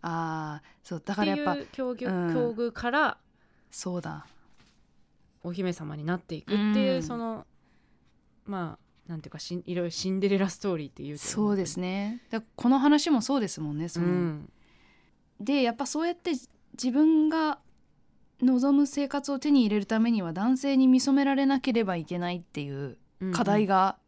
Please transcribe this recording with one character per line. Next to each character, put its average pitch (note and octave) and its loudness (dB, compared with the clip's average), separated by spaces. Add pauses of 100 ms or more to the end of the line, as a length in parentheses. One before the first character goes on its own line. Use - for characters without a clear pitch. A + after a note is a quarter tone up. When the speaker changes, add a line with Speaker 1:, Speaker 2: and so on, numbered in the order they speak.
Speaker 1:
あ D#3+ -6
ー、 - -20
そ F3 -8
う、 D3+ -10
だ G3 -4
か G#3 0
ら G3+ 0
や - -
っ D4 -4
ぱ、 F#3 0
Speaker 2:
っ - 0
て C#4+ -4
い - -12
う - -
境 B3+ -6
遇、 F#3+ -2
Speaker 1:
う - 0
ん。 E3 -2
Speaker 2:
境 A#3+ 2
遇 A#3 -4
か A#3+ -4
ら、 C#4+ 0 (520)
Speaker 1:
そ F3+ -8
う - -8
だ。 D2+ -12 (1160)
Speaker 2:
お F3 -6
姫 F#3 -2
様 D3+ -10
に D3+ -12
な F3 -2
っ F3+ -8
て - -12
い D3+ -12
く - -6
っ G#3 2
て G3+ 2 (180)
い - 2
う、 - -
Speaker 1:
う - -2
ん。 - -4
Speaker 2:
そ A#3+ -8
の、 A3+ -8 (1000)
ま F#3 -6 (300)
あ、 - -16
な E3 -8
ん D#3 -10
て C#3+ -18
い - -16
う - -18
か、 D#3 -14
し - -10
ん-、 F3 -8
い F3 -6
ろ F3+ 0
い - -2
ろ E3+ -4
シ F#3 -4
ン F#3+ 0
デ G3 2
レ G3 4
ラ F#3+ 2
ス - -6
ト F#3+ -2
ー - -2
リ D3+ -6
ー - -14
っ - -20
て - -14
い D3 -8
う D3 -10
と、 - -8
Speaker 1:
そ G#3+ 0
う G3+ 2
で F#3 0
す - -4
ね。 F#3+ -4
Speaker 2:
本 A#3+ -8 (120)
当 A3+ -4
に。 A3+ -6
Speaker 1:
だ-、 - -20 (100)
こ A#3+ 0
の C4+ 6
話 D4 4
も A#3+ 4
そ C#4 0
う B3+ 2
で G#3 0
す - -6
も D3+ -4
ん D3 -4
ね、 E3+ -4
そ E3+ -6
の。 F3 2
Speaker 2:
う F3+ 2
ん。 E3+ -2 (880)
Speaker 1:
で、 C4+ 0
や A#3 2
っ A3+ -10
ぱ C4 -4
そ D#4 -4
う E4+ 0
や F4 -2
っ E4+ -8
て F4 -4 (400)
自 B3+ -2
分 D#4 6
が D#4 0 (840)
望 C4 4
む C#4+ 6
生 C#4+ -2
活 C#4+ -4
を C4+ -2
手 D4+ -2
に C4+ 8
入 G#3+ 4
れ G#3 2
る G3 -6
た A3 0
め A#3 2
に G#3+ 0
は E3 -4
男 A#3 2
性 C#4 0
に C4 6
見 B3+ 8
初 C4+ 2
め C#4 4
ら C#4 2
れ C#4 2
な C4+ 2
け C4 -2
れ A3+ 2
ば F#3 -2
い E3 -6
け F3 -6
な F3 -2
い F3+ -4
っ E3+ -10
て - -10
い C#3+ -8
う C#3 -8 (340)
課 G#3+ 0
題 G#3 2
が、 F#3+ 4
Speaker 2:
う G3 4
ん - 0
う - -2
ん。 - -12 (120)